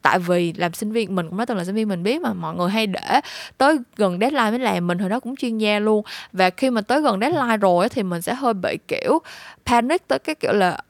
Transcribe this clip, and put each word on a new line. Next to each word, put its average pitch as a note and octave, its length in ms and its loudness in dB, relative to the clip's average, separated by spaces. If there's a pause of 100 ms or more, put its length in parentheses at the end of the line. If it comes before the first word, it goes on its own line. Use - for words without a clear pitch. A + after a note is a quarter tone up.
tại D#3 160 6
vì F3 340 0
làm E3+ 200 -2
sinh G#3+ 200 -6
viên, G#3+ 220 -2
mình F3 140 -2
cũng F3+ 100 -6
đã A3+ 60 -2
từng B3 140 -4
là E3+ 60 -4
sinh F#3+ 100 -6
viên, A3 140 -2
mình F3+ 140 -4
biết B3 180 0
mà, A#3+ 120 -4
mọi E3+ 220 -6
người F3 160 0
hay A3 160 0
để - 340 0 (380)
tới C#4+ 200 4 (180)
gần F#3 220 2
deadline A#3 320 2
mới A#3+ 80 0
làm, F#3+ 280 0
mình F3 120 0
hồi F#3+ 120 -2
đó B3 100 -2
cũng B3+ 160 -10
chuyên A3+ 220 -4
gia G#3 200 2
luôn. G#3+ 260 2 (280)
Và F#3 180 4
khi C4 200 0
mà A3+ 100 0
tới B3+ 220 0
gần G#3+ 180 2
deadline B3+ 360 0
rồi F#3 280 4
á, A#3 40 0
thì A#3+ 140 -2
mình F3 200 -2
sẽ A3+ 120 -2
hơi B3+ 200 0
bị, F3 240 -2 (100)
kiểu, - 300 0 (480)
panic B3 420 2
tới C4+ 100 0
cái D#4 160 -6
kiểu - 180 -2
là F#3 260 2 (120)